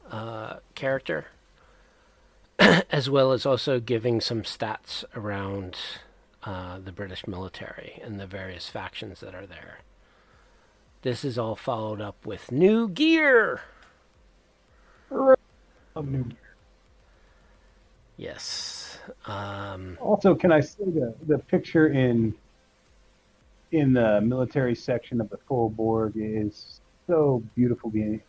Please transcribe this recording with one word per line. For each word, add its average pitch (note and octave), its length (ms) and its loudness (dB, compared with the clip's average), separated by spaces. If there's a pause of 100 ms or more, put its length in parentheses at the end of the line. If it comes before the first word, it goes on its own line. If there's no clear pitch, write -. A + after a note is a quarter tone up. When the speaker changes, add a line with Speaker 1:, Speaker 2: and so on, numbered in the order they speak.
(100)
Speaker 1:
uh, A2+ 460 -10 (180)
character, C3+ 520 -4 (760)
<clears throat> - 540 -20
as E3+ 500 6
well C3+ 240 4
as B2 140 0
also C3 340 2
giving A#2 400 0
some A#2 220 -4
stats - 640 -8 (120)
around, G2 600 -6 (680)
uh, F2+ 340 -10
the F#2+ 140 -14
British F#2+ 340 -10
military - 760 -12
and G#2 160 -10
the G2 60 -12
various F2+ 420 -12
factions G2+ 520 -12
that - 140 -16
are F2+ 120 -16
there. - 320 -20 (1200)
This B2 240 -4
is B2 140 -4
all A2+ 180 -4
followed A2 440 -6
up G#2 260 -12
with - 260 -10
new G#3 360 4
gear. C4+ 720 2 (1500)
Speaker 2:
Of - 960 2
new C3+ 160 -2
gear. A2+ 140 -10 (1800)
Speaker 1:
Yes. - 840 -10 (260)
Um, G2 760 -10
Speaker 2:
Also, G3+ 340 6
can E3 180 6
I D#3 80 8
say - 240 -6
the, D3 300 -2 (120)
the D3+ 120 4
picture D#3+ 500 2
in, A#2+ 460 2 (1400)
in D3 220 4
the A2 280 6
military B2 540 0
section A#2+ 460 -4
of G#2 100 -4
the G2+ 60 -12
full A#2 340 0
board A2 460 0
is G#2+ 640 -6 (260)
so D3 360 2 (120)
beautifully A2 760 0